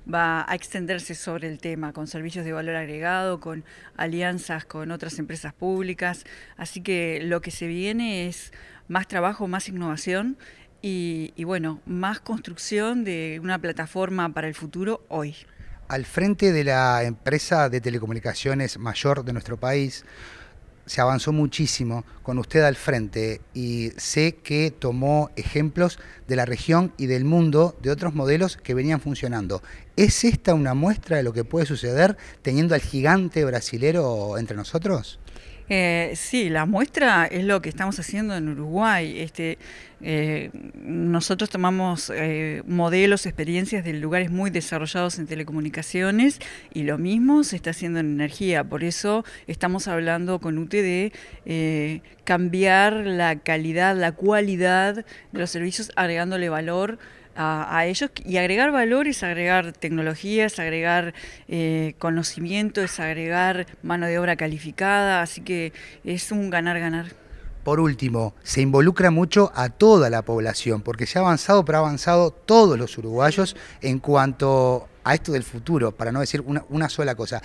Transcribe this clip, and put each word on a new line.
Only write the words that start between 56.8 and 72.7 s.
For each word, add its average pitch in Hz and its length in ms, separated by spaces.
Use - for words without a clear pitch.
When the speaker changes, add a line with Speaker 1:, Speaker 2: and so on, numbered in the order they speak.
Speaker 1:
a, 156 380
a 170 80
ellos, 190 240
y 180 140
agregar 202 340
valor 262 340
es 285 160
agregar 175 500
tecnologías, 165 840
agregar, 170 560
eh, 160 540
conocimiento, 175 800
es 185 160
agregar 175 680
mano 170 240
de 170 100
obra 175 160
calificada, 175 880
así 170 200
que 165 300
es 180 300
un 202 180
ganar-ganar. 170 640
Speaker 2:
Por 147 160
último, 123 640
se - 180
involucra 160 520
mucho 180 420
a 127 140
toda 185 420
la 113 120
población, 110 600
porque 117 240
se - 140
ha - 20
avanzado, 185 420
pero 156 140
ha 156 40
avanzado 170 500
todos 214 440